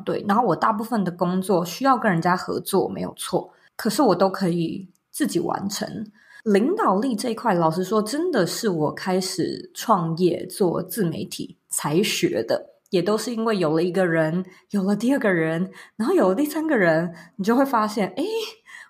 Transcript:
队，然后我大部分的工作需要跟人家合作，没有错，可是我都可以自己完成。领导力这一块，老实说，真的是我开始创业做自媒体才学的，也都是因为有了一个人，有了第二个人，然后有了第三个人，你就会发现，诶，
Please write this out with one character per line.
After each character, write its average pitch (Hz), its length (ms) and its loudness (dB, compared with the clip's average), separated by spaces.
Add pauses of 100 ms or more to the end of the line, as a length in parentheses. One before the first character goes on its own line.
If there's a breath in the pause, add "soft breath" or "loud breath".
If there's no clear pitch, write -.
队， 156 240 -2
然 202 80 2
后 247 80 4
我 180 100 2
大 156 160 2
部 220 140 -2
分 220 180 0
的 175 80 -2
工 180 300 0
作 185 240 2
需 254 220 -4
要 262 100 6
跟 233 160 2
人 165 80 2
家 180 160 2
合 180 240 -4
作， 180 300 0
没 - 100 -8
有 90 160 -8
错， - 340 -4 (240 loud breath)
可 - 140 -4
是 214 140 2
我 269 120 6
都 196 140 4
可 185 220 -2
以 170 400 -4 (200)
自 - 160 -2
己 175 140 0
完 - 260 -4
成。 - 220 -6 (560 loud breath)
领 220 320 2
导 247 220 2
力 240 180 -2
这 240 140 -4
一 220 40 -4
块， 220 200 0
老 165 160 2
实 180 120 -2
说， 214 200 0
真 294 280 -2
的 208 160 2
是 190 220 -4
我 151 240 0
开 185 260 -2
始 170 540 -4
创 165 460 0
业 175 260 2
做 165 380 0
自 202 240 -2
媒 131 180 -4
体 - 320 -12 (140)
才 156 320 0
学 - 440 0
的， - 280 -4 (160)
也 185 100 2
都 202 160 2
是 220 160 -4
因 226 140 -4
为 220 100 0
有 160 180 2
了 165 80 2
一 180 80 0
个 185 160 2
人， 165 380 0 (280 loud breath)
有 202 100 0
了 196 120 2
第 233 200 2
二 277 40 2
个 220 140 2
人， 165 380 0 (260 loud breath)
然 220 100 -4
后 359 80 2
有 247 140 4
了 190 60 2
第 269 100 0
三 302 220 -2
个 311 100 0
人， 175 380 2 (220 loud breath)
你 185 80 -6
就 233 120 2
会 277 80 4
发 233 240 0
现， 208 200 -2 (100)
诶， 311 80 -2 (640 loud breath)